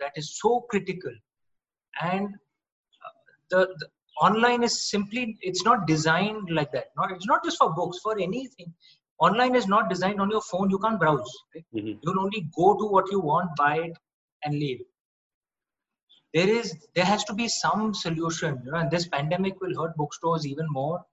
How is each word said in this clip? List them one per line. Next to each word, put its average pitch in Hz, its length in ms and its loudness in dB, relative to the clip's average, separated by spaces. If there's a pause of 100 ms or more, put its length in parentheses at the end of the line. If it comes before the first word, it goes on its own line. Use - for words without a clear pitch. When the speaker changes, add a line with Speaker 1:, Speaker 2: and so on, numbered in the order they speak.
Speaker 1:
that 139 160 -6
is 156 220 -10
so 233 300 0
critical. 190 440 -4 (880)
And, 190 240 -2
uh, - 840 -18 (400)
the, 185 280 2
the - 100 -14 (340)
online 233 400 4
is - 280 -2
simply, 214 500 -4
it's 180 240 -4
not 214 220 4
designed 170 640 0
like 151 220 0
that. 123 140 -4 (100)
Not, 185 160 -2
it's 180 140 -10
not 330 180 2
just 320 140 -4
for 208 160 6
books, 175 240 -4
for 214 200 -4
anything. 185 540 -6 (460)
Online 233 380 4
is 214 100 4
not 202 220 4
designed 190 320 0
on 202 100 2
your 214 120 0
phone. 190 280 0
You 190 80 2
can't 208 220 0
browse. 156 300 2 (240)
Right? - 100 -16 (100)
Speaker 2:
Mm-hmm. 107 140 -6
Speaker 1:
You 123 240 -4
can 190 60 0
only 196 380 -2
go 190 200 6
to 214 100 -2
what 190 240 2
you 196 100 2
want, 170 360 0
buy 147 220 2
it, 170 180 -6 (480)
and 147 100 -2
leave. 147 260 -2 (1500)
There 180 140 4
is, 220 260 0 (200)
there 180 100 2
has 208 200 2
to 220 100 -8
be 233 140 -2
some 202 460 0
solution, 165 680 -4
you 131 60 -10
know, 165 80 -4
and 156 120 -2
this 170 180 0
pandemic 180 520 -2
will 156 200 -6
hurt 160 160 -6
bookstores 156 500 -2
even 147 240 -6
more. 143 420 -4